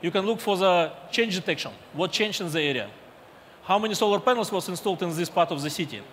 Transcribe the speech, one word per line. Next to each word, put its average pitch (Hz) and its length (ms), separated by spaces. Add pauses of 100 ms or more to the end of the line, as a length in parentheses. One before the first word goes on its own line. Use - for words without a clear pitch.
You 170 80
can 190 160
look 220 140
for 202 180
the 175 340 (200)
change 226 240
detection, 160 360 (220)
what 175 180
changed 214 300
in 175 80
the 156 120
area, 127 280 (760)
how 190 140
many 214 160
solar 202 260
panels 240 320
was 190 180
installed 180 340
in 170 120
this 165 140
part 170 220
of 147 100
the 147 80
city 135 320 (120)